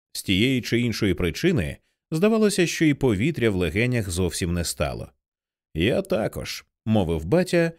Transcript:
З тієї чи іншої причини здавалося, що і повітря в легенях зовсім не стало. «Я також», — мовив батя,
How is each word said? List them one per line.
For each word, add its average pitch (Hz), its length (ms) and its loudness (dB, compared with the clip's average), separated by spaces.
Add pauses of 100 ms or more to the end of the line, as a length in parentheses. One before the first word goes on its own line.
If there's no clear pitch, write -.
(120)
З - 120 -10
тієї 120 380 2
чи 117 180 -2
іншої 113 340 0
причини 87 640 -2 (340)
здавалося, 196 560 2
що - 180 0
і 147 80 4
повітря 120 560 0
в 98 60 0
легенях 98 540 0
зовсім 87 440 -2
не 87 100 -2
стало. 65 460 -6 (680)
«Я 190 260 2
також», — - 640 -4 (200)
мовив 85 400 0
батя, 170 540 0